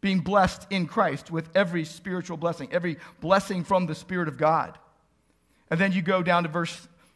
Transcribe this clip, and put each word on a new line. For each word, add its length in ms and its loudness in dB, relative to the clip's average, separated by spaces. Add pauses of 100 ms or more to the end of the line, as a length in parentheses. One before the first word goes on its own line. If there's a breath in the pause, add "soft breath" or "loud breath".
Being 200 2
blessed 500 2
in 160 0
Christ 440 0
with 260 -6
every 280 2
spiritual 520 -8
blessing, 360 -4
every 260 -2 (220 loud breath)
blessing 440 0
from 220 2
the 100 -4
Spirit 320 -4
of 80 -8
God. 420 0 (920)
And 100 0
then 120 2
you 100 0
go 200 2
down 220 2
to 40 -4
verse 380 -6 (300 soft breath)